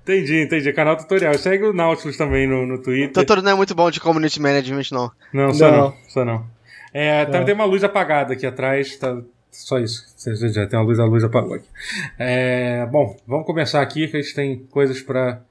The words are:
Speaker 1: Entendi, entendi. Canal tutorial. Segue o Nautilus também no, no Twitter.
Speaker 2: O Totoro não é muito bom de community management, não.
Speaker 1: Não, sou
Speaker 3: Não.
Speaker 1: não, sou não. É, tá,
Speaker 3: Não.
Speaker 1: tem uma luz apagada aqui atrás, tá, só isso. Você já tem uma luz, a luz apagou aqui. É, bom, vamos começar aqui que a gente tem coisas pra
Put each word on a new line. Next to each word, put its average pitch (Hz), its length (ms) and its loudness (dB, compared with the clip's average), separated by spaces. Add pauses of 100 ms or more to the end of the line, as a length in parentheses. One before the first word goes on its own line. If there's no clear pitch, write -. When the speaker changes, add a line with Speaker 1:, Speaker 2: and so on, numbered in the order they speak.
Speaker 1:
Entendi, 160 400 0
entendi. 147 320 0
Canal 156 220 2
tutorial. 170 400 0
Segue 196 300 0
o 214 80 2
Nautilus 165 440 -2
também 135 300 0
no, 131 180 0
no 127 160 -6
Twitter. 135 280 -2
Speaker 2:
O 135 40 -12
Totoro 190 300 4
não 196 80 2
é - 20 4
muito 196 220 2
bom 170 160 4
de - 80 -10
community 156 420 0
management, 139 500 0
não. 123 200 -4 (220)
Speaker 1:
Não, 139 200 2
sou 151 180 8
Speaker 3:
Não. 147 60 6
Speaker 1:
não, 139 160 2 (140)
sou 127 180 -2
não. 113 200 -4 (480)
É, 151 320 2
tá, 143 140 0
Speaker 3:
Não. 180 60 0
Speaker 1:
tem 202 80 2
uma 214 120 2
luz 190 180 2
apagada 156 500 0
aqui 131 140 -6
atrás, 135 480 -2
tá, 127 200 -6 (360)
só - 260 -6
isso. 117 280 -4 (100)
Você - 180 -8 (160)
já 104 160 0
tem 113 140 -2
uma 110 60 2
luz, 113 140 2
a 117 60 4
luz 113 200 4
apagou 117 300 0
aqui. - 120 -14 (500)
É, 123 720 -2
bom, 131 260 0 (120)
vamos 147 180 -4
começar 156 360 0
aqui 143 260 -2
que 151 100 -8
a 147 40 -2
gente 143 120 -10
tem 135 380 -6
coisas 131 300 0
pra 127 500 -4